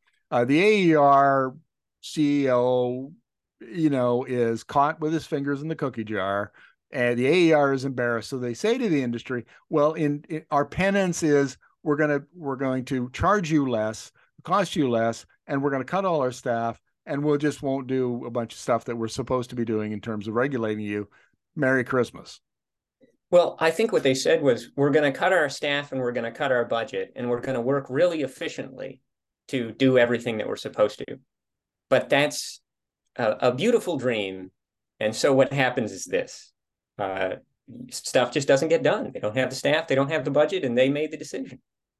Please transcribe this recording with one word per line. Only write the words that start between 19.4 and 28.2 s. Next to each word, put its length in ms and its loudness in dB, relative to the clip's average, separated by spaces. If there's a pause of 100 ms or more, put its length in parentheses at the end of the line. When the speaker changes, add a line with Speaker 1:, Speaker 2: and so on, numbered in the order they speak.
Speaker 1:
to 80 -8
be 80 -2
doing 260 -4
in 80 -8
terms 300 -8
of 40 -8
regulating 520 -2
you. 240 -6 (480)
Merry 260 2
Christmas." 560 -4 (880)
Speaker 2:
Well, 300 4
I 120 4
think 200 0
what 120 2
they 100 4
said 280 2
was, 360 2
"We're 140 4
gonna 200 4
cut 220 0
our 160 4
staff 420 -4
and 80 -4
we're 140 -2
gonna 180 -4
cut 220 -2
our 100 2
budget, 540 -4
and 120 -4
we're 120 -2
gonna 180 -4
work 300 -2
really 320 0